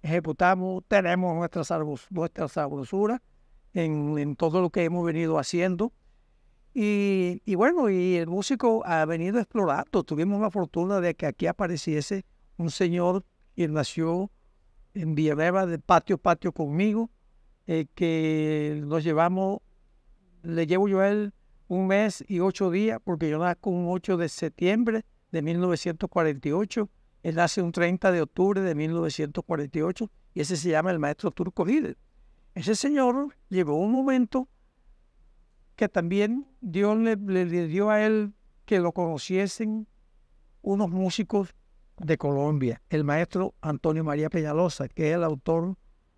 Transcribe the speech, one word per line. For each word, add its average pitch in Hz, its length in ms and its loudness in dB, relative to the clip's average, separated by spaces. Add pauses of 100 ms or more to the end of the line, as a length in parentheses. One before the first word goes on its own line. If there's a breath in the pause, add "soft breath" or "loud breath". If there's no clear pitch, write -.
ejecutamos, 180 840 0
tenemos 180 480 2
nuestra 170 260 -4
sabros-, 151 480 -4
nuestra 165 380 -4
sabrosura 165 760 -2 (500)
en, 151 460 0
en 143 180 -4
todo 165 240 2
lo 175 100 2
que 175 140 0
hemos 170 200 0
venido 160 340 0
haciendo. 175 540 -2 (800)
Y, 202 720 2
y 196 100 -2
bueno, 254 360 4
y 180 260 2
el 165 120 0
músico 226 580 0
ha 160 180 2
venido 170 360 0
explorando. 185 640 0
Tuvimos 190 360 0
la 214 100 0
fortuna 185 500 -2
de 175 140 0
que - 120 -6
aquí 147 200 -2
apareciese 170 760 -2 (320)
un 165 140 -2
señor 180 540 0 (320)
que 170 100 0
nació 165 640 -2 (640)
en 160 200 -2
Villanueva, 160 520 2
de 170 120 -4
patio, 175 400 2
patio 175 340 0
conmigo, 202 580 0 (560)
eh, 165 280 -2
que 156 920 0
nos 151 180 -2
llevamos, 180 540 0 (840)
le 165 240 -2
llevo 185 220 2
yo 190 120 2
a 196 80 4
él 208 260 -2 (320)
un 185 200 0
mes 196 420 2
y 180 120 -2
ocho 190 300 0
días, 220 320 0
porque 165 260 -2
yo 151 100 0
nazco 175 320 -2
un 175 180 0
ocho 185 280 -2
de 170 120 -2
septiembre 220 760 0 (280)
de 160 100 -2
mil 170 180 0
novecientos 170 480 -2
cuarenta 151 400 0
y 143 40 0
ocho, 208 360 -2 (340)
él 165 120 -2
nace 170 260 2
un 170 120 -2
treinta 180 400 2
de 170 100 2
octubre 190 380 2
de 180 140 0
mil 156 180 -2
novecientos 160 520 -4
cuarenta 151 340 -4
y 151 40 0
ocho, 185 280 -4 (220)
y - 80 -6
ese 160 160 -2
se 165 140 0
llama 165 220 2
el 170 60 0
maestro 147 320 -2
Turco - 340 -4
Líder. 277 340 0 (560)
Ese 180 200 -2
señor 269 600 0 (120)
llegó 170 260 0
un 196 180 2
momento 262 560 0 (1300)
que 208 120 0
también 202 580 0 (140)
Dios 202 360 0
le, 226 200 2
le, 190 280 0
le 170 220 -2
dio 196 240 0
a 214 120 4
él 214 300 0 (320)
que 190 160 2
lo 170 120 0
conociesen 190 920 -2 (760)
unos 196 280 0
músicos 185 640 -2 (440)
de 160 180 0
Colombia, 139 720 0
el 156 160 0
maestro 165 560 -2
Antonio 156 440 -2
María 151 260 -2
Peñalosa, 156 580 -2
que 156 220 -2
es 170 60 2
el 170 80 0
autor 165 520 -2 (420)